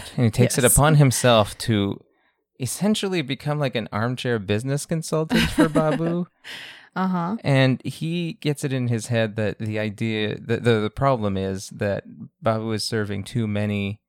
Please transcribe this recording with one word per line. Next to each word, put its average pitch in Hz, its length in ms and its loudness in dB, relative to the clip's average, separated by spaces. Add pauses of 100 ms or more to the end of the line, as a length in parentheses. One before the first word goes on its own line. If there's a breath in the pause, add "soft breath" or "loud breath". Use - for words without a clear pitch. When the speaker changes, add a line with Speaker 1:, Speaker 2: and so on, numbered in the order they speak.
(160)
Speaker 1:
And 127 80 2
he 110 60 4
takes 123 280 2
it 123 60 4
Speaker 2:
Yes. 120 100 6
Speaker 1:
upon 156 220 6
himself 123 640 6
to 101 440 0 (560)
essentially 185 640 -2
become, 147 380 -4
like, 127 160 -2
an 110 160 -4
armchair 120 480 -2
business 117 460 -2
consultant 160 640 0
for - 180 4
Speaker 2:
<laughs> - 20 0
Speaker 1:
Babu. 165 560 0 (680 loud breath)
Speaker 2:
Uh-huh. 185 480 -2
Speaker 1:
And 135 400 2
he 165 560 -6
gets 147 240 -4
it 135 80 -2
in 127 160 -2
his 113 180 -2
head 113 300 0
that 107 240 -2
the 107 180 -4
idea, 107 580 -2
the, 113 200 -2
the, 113 240 4
the 104 100 0
problem 113 460 0
is 95 320 -4
that 101 340 -4 (400)
Babu 110 300 -2
is 104 100 -2
serving 104 400 -4
too 113 240 -4
many 104 640 -4